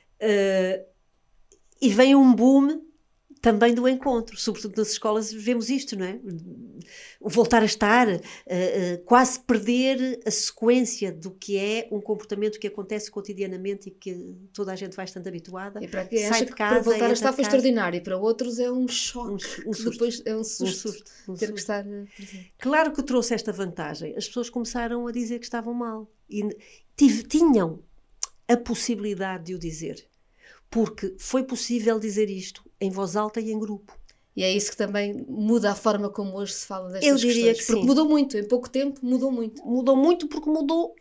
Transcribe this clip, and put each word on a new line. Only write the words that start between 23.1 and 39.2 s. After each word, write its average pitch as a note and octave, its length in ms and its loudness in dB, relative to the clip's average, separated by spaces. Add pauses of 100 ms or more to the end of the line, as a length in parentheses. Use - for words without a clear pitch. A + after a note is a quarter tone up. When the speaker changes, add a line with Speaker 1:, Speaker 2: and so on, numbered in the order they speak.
Speaker 1:
esta A3 180 -4
vantagem, E3 640 -8
as D#3+ 100 -6
pessoas A#3+ 220 -8
começaram A#3+ 580 -6
a A#3 60 -6
dizer A#3+ 260 -4
que A#3+ 60 -12
estavam A#3 300 -8
mal A3 360 -8 (200)
e G3+ 140 -4
n-, G#3 120 -6 (400)
tive-, A#3 280 6
tinham A#3 580 4 (640)
a A#3+ 80 6
possibilidade G#3 880 -4
de F3+ 100 -10
o F3+ 40 -8
dizer. E3 440 -10 (720)
Porque G#3+ 460 0
foi C4 240 -2
possível A#3 560 -2
dizer G#3 280 0
isto F#3+ 400 -12 (120)
em F#3+ 100 -2
voz F#3 240 -4
alta G#3+ 260 -2
e A3 120 -4
em G#3+ 80 -4
grupo. G#3 360 -10 (380)
Speaker 2:
E F#3+ 80 -4
é F#3+ 80 2
isso G3+ 220 -2
que - 40 -16
também G3+ 520 -4
muda G#3+ 420 2
a G3+ 60 -2
forma G#3 340 0
como G3 260 -8
hoje G3 160 -8
se - 140 -10
fala F#3 240 -10
destas F#3+ 180 0
Speaker 1:
Eu C#4 80 8
diria A#3 380 4
Speaker 2:
questões, A3+ 60 -2
Speaker 1:
que - 60 -6
Speaker 2:
porque A3 160 2
Speaker 1:
sim. A#3+ 40 2
Speaker 2:
mudou C#4+ 220 6
muito, D4 280 4
em G#3 60 -2
pouco A#3+ 260 0
tempo C#4 320 -2
mudou B3+ 300 0